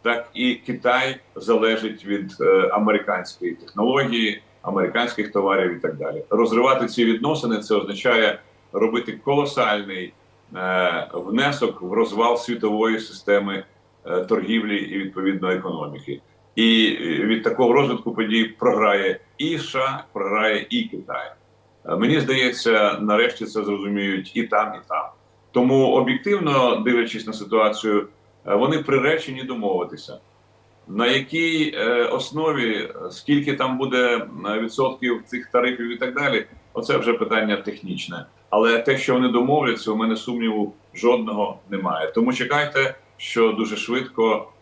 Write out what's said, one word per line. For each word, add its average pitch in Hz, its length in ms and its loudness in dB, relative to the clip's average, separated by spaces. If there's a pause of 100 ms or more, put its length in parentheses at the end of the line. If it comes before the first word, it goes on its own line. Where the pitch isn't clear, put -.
так 117 320 -2
і 123 220 0
Китай 127 640 -2 (160)
залежить 107 680 0
від, 98 360 -6
е, 95 300 6
американської 98 800 0
технології, 117 880 0 (200)
американських 101 680 -2
товарів 95 400 2
і 87 80 -8
так 80 160 -4
далі. 78 340 -8
Розривати 117 580 4
ці 117 180 2
відносини — 117 540 0
це 107 160 0
означає 104 640 0 (340)
робити 110 500 0
колосальний, 104 920 0 (420)
е, 92 580 0
внесок 117 680 -2
в 90 120 -6
розвал 113 440 2
світової 110 640 0
системи, 98 640 -2 (440)
е, 87 140 -2
торгівлі 104 560 0
і, 95 200 -6
відповідно, 95 540 -2
економіки. 76 720 -6 (340)
І, 113 460 4
е, - 40 -6 (200)
від 113 180 0
такого 120 300 4
розвитку 120 400 2
подій 110 300 0
програє 107 760 0 (180)
і 160 180 -4
С 143 80 -6
Ш - 160 -6
А, 131 240 -4 (100)
програє 104 560 0
і 120 140 -2
Китай. - 480 -10 (540)
Е, 80 100 -4
мені 127 240 2
здається, 120 840 2
нарешті 110 440 0
це 107 180 -4
зрозуміють 101 680 -2
і 117 100 0
там, 107 300 0
і - 160 -16
там. - 160 -4 (460)
Тому, 131 400 4
об'єктивно 131 840 2
дивлячись 113 520 0
на 110 60 -8
ситуацію, 107 760 2 (400)
е, 98 80 2
вони 143 240 2
приречені 135 640 0
домовитися. 107 760 -4 (680)
На 107 200 0
якій, 151 680 0
е, 120 260 2
основі, 135 840 -2 (220)
скільки 143 420 0
там 131 240 -2
буде, 123 500 0 (220)
е, 107 100 -2
відсотків 113 640 -2
цих 120 220 -10
тарифів 123 460 0
і - 20 -6
так 127 180 -4
далі, 139 320 -2 (280)
оце 117 240 -2
вже 117 160 2
питання 107 440 0
технічне. - 680 -10 (240)
Але 117 300 4
те, 135 180 2
що 135 160 0
вони 127 140 4
домовляться, 120 640 2
у 107 40 0
мене 113 200 0
сумніву 110 580 -2 (200)
жодного 107 680 0 (100)
немає. 90 420 -4
Тому 123 220 2
чекайте, 139 640 0 (220)
що 113 340 2
дуже 104 260 -2
швидко 113 680 -2 (140)